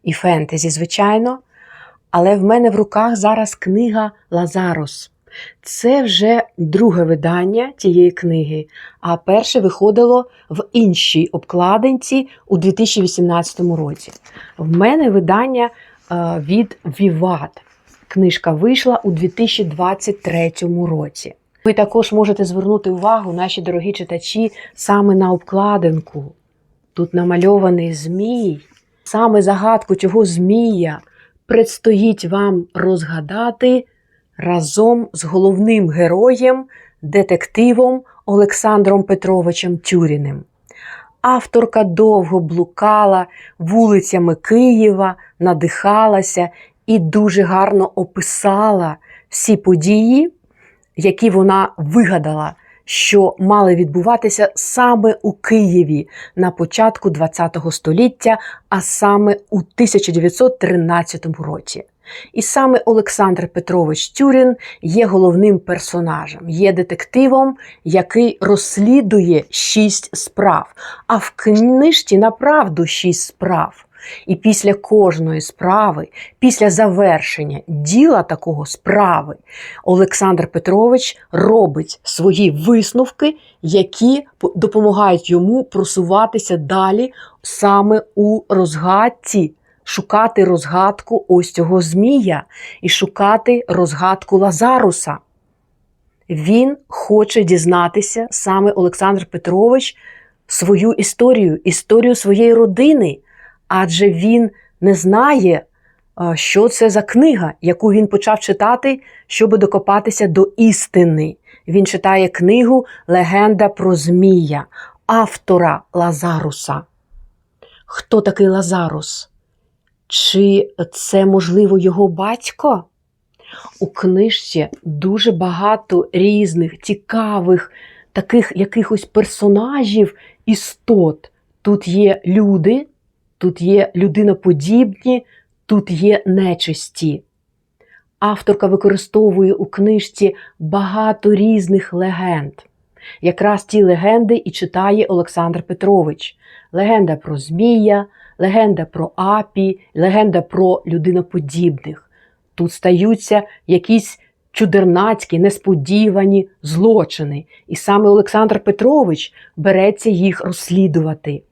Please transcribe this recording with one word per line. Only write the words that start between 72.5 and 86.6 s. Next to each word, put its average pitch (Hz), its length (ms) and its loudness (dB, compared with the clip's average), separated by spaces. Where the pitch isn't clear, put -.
шість - 360 -4
справ. - 640 -6
І 190 100 -2
після 202 380 0
кожної 165 640 0
справи, 180 680 -2
після - 320 2
завершення 170 960 0
діла 190 560 2
такого 156 440 -8
справи, 175 680 -2
Олександр 185 640 0
Петрович 220 720 0
робить 170 720 0
свої 185 480 0
висновки, 240 840 0
які 202 640 0
п-, - 160 -4
допомагають 202 760 0
йому 202 340 0
просуватися 196 920 -2
далі 190 560 -2